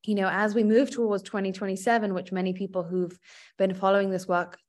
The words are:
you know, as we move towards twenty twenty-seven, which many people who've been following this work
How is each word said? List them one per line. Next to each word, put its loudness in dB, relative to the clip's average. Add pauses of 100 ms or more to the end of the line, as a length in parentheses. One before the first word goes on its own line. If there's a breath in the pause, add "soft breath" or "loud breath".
you 0
know, 2
as 0
we 4
move 4
towards -2
twenty -4
twenty-seven, 0
which -6
many -2
people -4
who've -4 (380 loud breath)
been 0
following 2
this -6
work -2 (120)